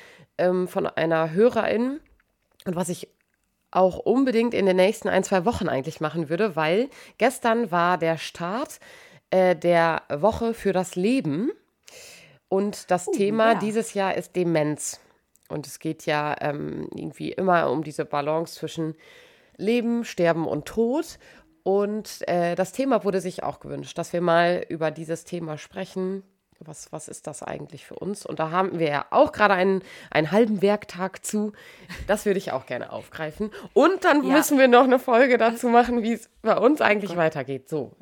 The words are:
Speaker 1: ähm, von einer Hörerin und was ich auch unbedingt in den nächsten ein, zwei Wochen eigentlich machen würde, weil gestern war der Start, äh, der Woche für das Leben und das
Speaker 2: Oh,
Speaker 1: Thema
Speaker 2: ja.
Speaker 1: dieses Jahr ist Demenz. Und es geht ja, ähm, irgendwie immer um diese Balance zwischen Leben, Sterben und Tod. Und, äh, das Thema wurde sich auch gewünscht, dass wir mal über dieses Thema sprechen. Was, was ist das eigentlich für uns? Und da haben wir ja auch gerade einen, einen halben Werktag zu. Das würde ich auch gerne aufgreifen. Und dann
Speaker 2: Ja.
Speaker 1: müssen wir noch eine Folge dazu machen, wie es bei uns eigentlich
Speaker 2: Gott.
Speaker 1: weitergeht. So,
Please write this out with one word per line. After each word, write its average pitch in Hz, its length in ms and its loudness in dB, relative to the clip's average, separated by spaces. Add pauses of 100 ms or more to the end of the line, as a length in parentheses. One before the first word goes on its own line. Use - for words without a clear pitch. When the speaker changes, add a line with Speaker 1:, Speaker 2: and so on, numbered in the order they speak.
(380)
Speaker 1:
ähm, 180 300 0
von 175 200 -4
einer 160 440 0
Hörerin 233 680 0 (680)
und 180 100 -4
was 175 140 -4
ich - 180 -8 (640)
auch 185 280 2
unbedingt 240 540 2
in 185 120 2
den 185 120 2
nächsten 196 320 2
ein, 185 140 2
zwei 185 220 0
Wochen 214 240 -2
eigentlich 135 300 -4
machen 156 300 -4
würde, 175 260 -2
weil 175 340 0 (280)
gestern 233 540 0
war 175 260 2
der 165 200 0
Start, 190 600 -8 (500)
äh, 185 260 4
der 165 540 2
Woche 214 440 0
für 196 200 -2
das 180 220 -4
Leben 202 560 0 (960)
und 196 420 -2
das 180 180 -2
Speaker 2:
Oh, - 20 -2
Speaker 1:
Thema 220 420 2
Speaker 2:
ja. 202 60 -2
Speaker 1:
dieses 220 340 -4
Jahr 196 220 -2
ist - 200 -8
Demenz. 156 680 -2 (480)
Und 151 180 -8
es - 120 -18
geht 160 260 -8
ja, 151 340 -2
ähm, 151 560 -6
irgendwie 156 380 -10
immer 175 360 2
um 147 140 -2
diese 147 220 -8
Balance 151 540 -4
zwischen 160 360 -6 (640)
Leben, 233 480 -2
Sterben 165 420 0
und - 180 -4
Tod. 247 540 -2 (440)
Und, 202 680 -2
äh, 175 260 0
das 185 160 -2
Thema 262 320 0
wurde 190 160 0
sich 175 240 -8
auch - 160 -8
gewünscht, 143 380 -12
dass 165 160 -8
wir 175 80 -2
mal 175 480 4
über 156 220 -2
dieses 160 340 -8
Thema 160 320 -8
sprechen. 190 640 -8 (360)
Was, - 340 -20
was - 160 -12
ist - 180 -14
das 151 160 -12
eigentlich - 420 -12
für - 100 -16
uns? 190 300 -8
Und - 140 -8
da 160 120 -2
haben 185 280 0
wir 160 80 0
ja 143 240 -2
auch 294 220 4
gerade 208 200 4
einen, 190 300 2 (260)
einen 156 220 2
halben 214 300 4
Werktag 190 640 -2
zu. 208 260 -4 (560)
Das 208 180 0
würde 196 120 2
ich - 160 -6
auch 131 120 -6
gerne 120 280 -8
aufgreifen. 156 580 -8 (220)
Und 339 320 4
dann 294 180 4
Speaker 2:
Ja. 262 140 2
Speaker 1:
müssen 294 200 4
wir 262 120 8
noch 247 160 10
eine 254 140 4
Folge 254 380 4
dazu 233 300 2
machen, 240 340 4
wie 226 120 0
es - 160 -10 (120)
bei 208 160 2
uns 269 220 4
eigentlich 208 320 2
Speaker 2:
Gott. 170 80 -6
Speaker 1:
weitergeht. 139 480 -2
So, 143 240 -6 (100)